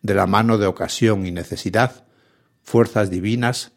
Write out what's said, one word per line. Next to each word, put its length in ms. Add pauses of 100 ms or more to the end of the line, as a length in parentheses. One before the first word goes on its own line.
De 120
la 140
mano 300
de 100
ocasión 580
y 60
necesidad, 760 (560)
fuerzas 480
divinas 680